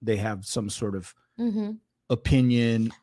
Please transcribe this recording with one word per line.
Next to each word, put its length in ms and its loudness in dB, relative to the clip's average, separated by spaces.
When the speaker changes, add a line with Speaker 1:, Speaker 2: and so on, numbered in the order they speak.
Speaker 1:
They 160 0
have 280 -4
some 240 -4
sort 260 -6
of 180 -12
Speaker 2:
Mm-hmm. 320 -2
Speaker 1:
opinion 800 4